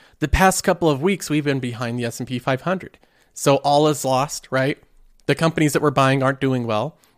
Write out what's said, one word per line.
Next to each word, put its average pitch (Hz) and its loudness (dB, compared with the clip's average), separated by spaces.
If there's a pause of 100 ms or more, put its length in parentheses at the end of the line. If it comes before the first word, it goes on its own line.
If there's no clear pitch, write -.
(180)
"The 151 -2
past 190 2
couple 170 2
of 135 0
weeks 185 -2
we've 151 0
been 139 0
behind 120 -6
the 120 -4
S 117 -6
and 123 -8
P 123 -6
five 131 -2
hundred. - -8 (360)
So 139 2
all 147 2
is 151 -2
lost, 131 -2
right? 131 -2 (440)
The 143 0
companies 160 0
that 151 0
we're 147 2
buying 135 2
aren't 135 0
doing 131 0
well." 113 -4 (200)